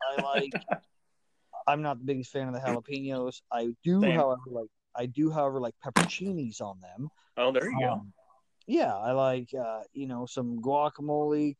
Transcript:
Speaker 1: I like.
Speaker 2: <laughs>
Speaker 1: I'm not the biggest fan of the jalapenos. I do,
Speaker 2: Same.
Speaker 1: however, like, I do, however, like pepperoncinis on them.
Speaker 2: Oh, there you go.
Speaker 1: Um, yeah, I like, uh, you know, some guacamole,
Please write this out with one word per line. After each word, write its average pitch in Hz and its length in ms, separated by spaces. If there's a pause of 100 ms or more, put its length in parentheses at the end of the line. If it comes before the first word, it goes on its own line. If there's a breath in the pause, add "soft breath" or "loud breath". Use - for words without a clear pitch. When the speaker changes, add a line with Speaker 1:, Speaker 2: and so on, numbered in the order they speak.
(180)
Speaker 1:
I - 20
like. 139 320 (160)
Speaker 2:
<laughs> - 1000
Speaker 1:
I'm 147 140
not 147 200
the 131 40
biggest 131 280
fan 135 160
of 127 60
the 123 60
jalapenos. 127 800 (100)
I 117 180 (140)
do, 185 200
Speaker 2:
Same. 185 140
Speaker 1:
however, 131 340
like, 117 160 (300)
I 123 100
do, 147 240
however, 139 300
like 120 140 (100)
pepperoncinis 170 760
on 98 200
them. 92 280 (280)
Speaker 2:
Oh, 123 160
there 131 180
you 131 100
go. 127 140
Speaker 1:
Um, - 180 (540)
yeah, 247 280
I 107 180
like, 131 420
uh, 113 260 (120)
you 135 140
know, 123 200
some 120 360
guacamole, 147 960